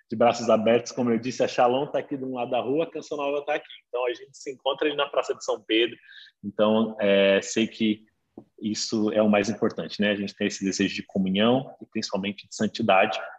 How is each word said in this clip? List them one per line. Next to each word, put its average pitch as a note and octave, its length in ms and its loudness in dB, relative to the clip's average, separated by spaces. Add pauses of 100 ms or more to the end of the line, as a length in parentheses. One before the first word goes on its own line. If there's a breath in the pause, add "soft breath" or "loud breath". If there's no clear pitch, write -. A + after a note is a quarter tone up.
de A#2 60 -6
braços A#2 340 2
abertos. A2+ 420 4
Como B2 200 -2
eu A2+ 80 2
disse, A#2+ 240 -4
a A#2+ 40 2
Shalom C3 400 2
tá D3 120 -4
aqui C#3+ 180 -6
de C3 60 -8
um C3 120 -8
lado A#2+ 160 -6
da A#2+ 100 0
rua, C#3 220 -2
a E3 80 -6
Canção D3+ 260 -12
Nova C#3+ 280 -4
tá D3 100 -2
aqui. D#3+ 100 -8 (220)
Então, B2 180 -4
a B2 80 -2
gente C3+ 240 -14
se - 140 -12
encontra C3+ 360 -2
ali D3 80 -2
na C#3+ 120 -2
Praça C3 260 -2
de - 100 -8
São A#2 180 -4
Pedro. A#2 360 0 (460 loud breath)
Então, A2 560 2
é, G2 420 4
sei A2+ 260 -2
que A2 380 -2 (560)
isso G#2+ 500 -2
é G#2+ 100 4
o G#2+ 80 4
mais G#2 200 4
importante, G#2 520 -4
né? G#2 100 2
A G2+ 40 0
gente G2+ 200 -6
tem G2+ 120 -2
esse G2 160 -6
desejo F#2+ 300 0
de - 100 -8
comunhão G#2+ 760 0
e - 40 -18
principalmente G2+ 640 -6
de - 80 -18
santidade. G#2 640 2 (200)